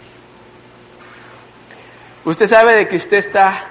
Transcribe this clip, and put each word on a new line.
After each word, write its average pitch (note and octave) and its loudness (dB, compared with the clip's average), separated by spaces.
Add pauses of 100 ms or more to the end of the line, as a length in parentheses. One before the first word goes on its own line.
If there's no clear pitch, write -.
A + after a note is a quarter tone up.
(2250)
¿Usted E3+ -2
sabe A3+ 4
de G#3 2
que F#3 -4
usted E3+ -4
está G3 -2